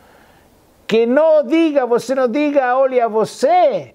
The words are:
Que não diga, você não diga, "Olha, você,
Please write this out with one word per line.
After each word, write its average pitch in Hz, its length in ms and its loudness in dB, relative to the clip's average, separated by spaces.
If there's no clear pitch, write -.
Que 226 200 0
não 302 400 2
diga, 294 400 0
você 240 280 -2
não 262 140 0
diga, 277 480 0
"Olha, 254 320 0
você, 226 880 0